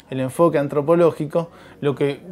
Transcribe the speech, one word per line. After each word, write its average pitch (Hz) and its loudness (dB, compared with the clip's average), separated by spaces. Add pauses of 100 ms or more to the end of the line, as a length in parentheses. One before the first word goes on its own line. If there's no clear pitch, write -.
el 131 -4
enfoque 151 2
antropológico, 156 0 (300)
lo 143 0
que, 143 -2 (100)